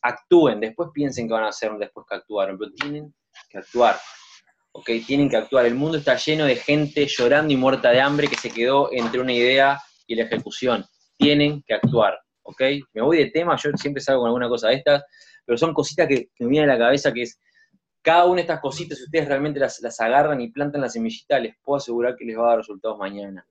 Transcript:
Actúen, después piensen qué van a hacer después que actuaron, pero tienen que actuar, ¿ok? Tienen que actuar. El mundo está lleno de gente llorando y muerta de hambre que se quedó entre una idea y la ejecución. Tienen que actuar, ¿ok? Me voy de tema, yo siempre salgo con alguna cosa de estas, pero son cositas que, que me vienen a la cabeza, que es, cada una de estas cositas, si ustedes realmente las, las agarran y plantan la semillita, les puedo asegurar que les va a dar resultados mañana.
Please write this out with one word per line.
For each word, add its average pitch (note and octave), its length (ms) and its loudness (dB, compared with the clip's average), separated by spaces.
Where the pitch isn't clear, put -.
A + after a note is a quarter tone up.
Actúen, B2 560 4
después A2+ 320 -6
piensen B2+ 360 -4
qué A#2 60 -2
van A2 100 0
a G#2+ 60 -2
hacer G#2+ 280 -6
después G#2 320 -10
que G2+ 60 -6
actuaron, G2 420 -4
pero G2+ 140 -10
tienen D3 420 -10
que G2+ 120 -16
actuar, A#2+ 360 2
¿ok? - 180 -16
Tienen C#3 240 2
que A#2 80 2
actuar. A#2+ 300 2
El A#2+ 80 0
mundo D#3 240 -2
está C#3+ 160 2
lleno D#3 300 -2
de C3 100 2
gente D3 500 0
llorando C#3+ 480 2
y - 20 2
muerta C3 360 2
de B2+ 100 6
hambre D3 260 0
que - 80 -2
se - 140 -8
quedó B2+ 420 0
entre A#2+ 300 -2
una B2+ 100 -2
idea C3+ 480 4
y A#2 80 -6
la A2+ 80 -2
ejecución. A#2 600 -4
Tienen D3 420 2
que A2 140 -4
actuar, G#2 440 2
¿ok? - 200 -8
Me A2 100 -4
voy D#3+ 160 4
de B2+ 100 2
tema, E3 280 0
yo D3 180 -4
siempre C#3+ 260 -6
salgo C3+ 200 0
con A#2 80 0
alguna A#2+ 200 -2
cosa A#2 200 -2
de B2+ 80 2
estas, C#3+ 260 2
pero A#2+ 100 0
son D#3+ 160 0
cositas D3+ 360 -2
que, C3 260 -2
que - 120 -10
me A#2+ 40 -2
vienen D3 220 4
a - 20 6
la A#2 60 2
cabeza, C3 340 2
que A#2+ 80 -6
es, - 180 -10
cada E3+ 240 6
una F3+ 120 4
de F3 40 0
estas E3 180 -4
cositas, E3+ 380 -8
si - 60 -18
ustedes D#3 240 -2
realmente C#3+ 320 -2
las, - 220 -2
las A#2 180 -10
agarran C3+ 420 2
y A#2 100 -8
plantan C#3+ 300 -4
la B2 80 -4
semillita, A2+ 480 -4
les A2+ 260 -4
puedo C#3 140 -2
asegurar A#2+ 400 -2
que A#2+ 80 -14
les A2+ 100 -8
va A#2 120 0
a - 20 4
dar A#2 80 4
resultados G#2+ 400 -8
mañana. G2 540 -12